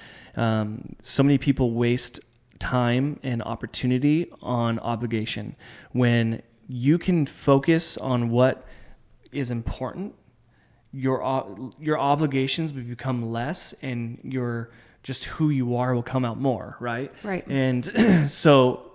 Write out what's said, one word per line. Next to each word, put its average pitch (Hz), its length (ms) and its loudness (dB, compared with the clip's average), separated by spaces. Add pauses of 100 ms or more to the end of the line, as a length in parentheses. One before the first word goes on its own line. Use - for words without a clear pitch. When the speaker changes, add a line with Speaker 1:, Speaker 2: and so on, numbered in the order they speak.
(380)
Speaker 1:
Yeah. 113 240 0
Speaker 2:
Um, 107 400 -8
so - 220 2
many 143 140 6
people 131 340 0
waste 120 500 0 (380)
time 127 600 0
and 120 220 -4
opportunity 127 880 0 (100)
on 117 380 0
obligation. 110 760 -6 (360)
When 120 500 2 (280)
you 135 280 2
can 170 280 2
focus 143 720 2
on 120 320 -2
what 123 360 2 (680)
is 131 180 -6
important, 123 640 -6 (760)
your 131 300 0
o-, 120 560 -6
your 151 200 0
obligations 143 760 0
will 131 100 -10
become 120 480 -4
less 123 500 -6
and 120 420 -8
your, 120 480 -4 (320)
just - 220 -8
who 156 240 0
you 127 260 0
are 123 180 0
will 120 100 0
come 127 200 -2
out 113 160 -4
more, 123 400 -2
right? 120 320 -6 (120)
Speaker 1:
Right. 190 240 -6
Speaker 2:
And 131 380 0
<clears throat> 208 440 4
so 135 640 6